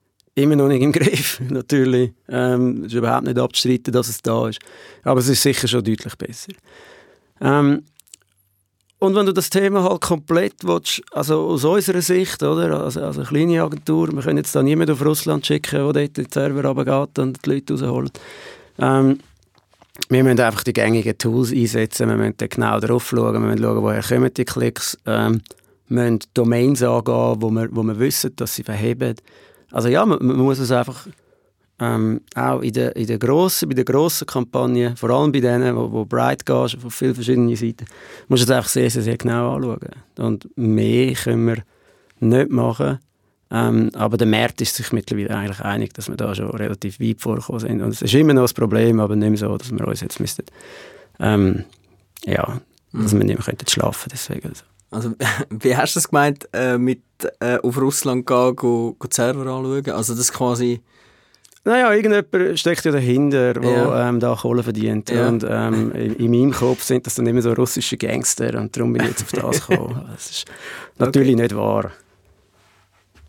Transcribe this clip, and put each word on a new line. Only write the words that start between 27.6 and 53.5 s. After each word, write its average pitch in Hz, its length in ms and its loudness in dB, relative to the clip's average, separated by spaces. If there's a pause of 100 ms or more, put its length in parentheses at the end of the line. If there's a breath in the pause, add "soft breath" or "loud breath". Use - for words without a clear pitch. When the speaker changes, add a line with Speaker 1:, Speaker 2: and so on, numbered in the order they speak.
Speaker 1:
wo 113 120 -2
wir 107 160 -2
wissen, 139 360 -2
dass 113 200 -6
sie 113 80 -10
verheben. 117 520 -4 (560 soft breath)
Also 117 180 0
ja, 165 160 4
man, 180 200 2
man 131 120 2
muss 131 220 2
es 123 120 -2
einfach, 123 360 -2 (720)
ähm, 117 420 -2 (140)
auch 127 260 -2
in 123 120 -4
der, 123 220 -2
in 113 120 -4
der 113 100 -2
grossen, 156 520 0
bei 135 60 -4
der 127 100 0
grossen 143 420 0
Kampagne, 123 680 -2
vor 117 160 -2
allem 143 200 4
bei 139 80 0
denen, 123 360 2
wo, 117 160 -4
wo 110 140 -4
breit 123 400 -2
gehst, 127 340 0
von 120 120 -14
vielen 131 240 -2
verschiedenen 120 400 0
Seiten, 113 300 -6 (420 loud breath)
musst 123 160 4
du 120 80 0
es 127 60 2
einfach 117 120 -2
sehr, 123 200 2
sehr, 117 120 -2
sehr 113 160 -2
genau 120 380 -2
anschauen. 123 240 -6 (380)
Und - 400 -4
mehr 113 560 2
können 117 340 0
wir 107 160 -2 (560 soft breath)
nicht 123 320 4
machen, 127 480 0 (520)
Ähm, 113 440 2
aber 110 220 0
der 113 100 2
Markt 110 340 2
ist - 140 -2
sich - 160 -8
mittlerweile 104 440 -4
eigentlich 101 260 -6
einig, 101 320 -4
dass - 140 -12
wir - 80 -8
da 110 200 -4
schon 104 160 -6
relativ 104 480 -6
weit 113 220 -2
vorgekommen 117 400 -4
sind. 113 200 -4
Und 110 80 -2
es 107 120 -6
ist 113 120 2
immer 151 200 6
noch 127 140 6
ein - 60 -4
Problem, 113 460 2
aber 107 160 0
nicht 104 140 2
mehr 107 100 2
so, 104 180 -2
dass 123 140 -12
wir - 160 -4
uns - 140 -4
jetzt - 180 -8
müssten, - 260 -6 (760 loud breath)
ähm, 101 460 2 (600)
ja, - 340 -2 (340)
dass 107 200 0
Speaker 2:
Mhm. 104 60 6
Speaker 1:
wir 101 60 2
nicht 101 140 0
mehr - 60 -10
könnten - 220 -6